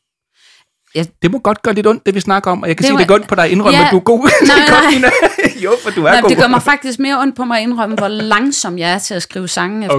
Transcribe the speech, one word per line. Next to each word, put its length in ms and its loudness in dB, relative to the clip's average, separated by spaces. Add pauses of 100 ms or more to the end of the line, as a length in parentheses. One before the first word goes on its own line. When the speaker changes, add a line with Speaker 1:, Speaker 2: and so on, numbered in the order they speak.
(960)
Speaker 1:
Jeg 120 -2 (160)
Speaker 2:
Det 80 -4
må 80 -6
godt 240 -4
gøre 120 -2
lidt 120 -2
ondt, 200 -2
det 80 0
vi 60 -4
snakker 300 -2
om, 120 -4
og 60 -6
jeg 80 -2
kan 60 -4
Speaker 1:
Det 60 2
Speaker 2:
se, 40 2
Speaker 1:
må 60 2
Speaker 2:
det 100 2
gør 60 4
ondt 140 0
på 60 -2
dig 100 2
at 60 0
indrømme, 280 2
Speaker 1:
Ja. 80 4
Speaker 2:
at 60 2
du 40 4
er 40 4
god. 180 2
<laughs> 280 4
Speaker 1:
Nej, 100 6
Speaker 2:
Det 120 4
er 60 4
godt, 100 4
Speaker 1:
nej. 100 4
Speaker 2:
Nina. 140 2 (280)
<laughs> 280 -2
Jo, 60 0 (120)
for 80 -6
du 140 -4
er 60 4
Speaker 1:
Nej, 100 4
Speaker 2:
god. 100 4
Speaker 1:
det 80 2
gør 100 4
mig 140 2
faktisk 360 -2
mere 220 -2
ondt 160 -2
på 80 -6
mig 140 -2
at 40 -2
indrømme, 340 -4
hvor 120 -2
langsom 720 -4
jeg 160 -2
er 40 -4
til 160 -8
at 80 -6
skrive 260 -10
sange 420 -4
Speaker 2:
Okay. 80 0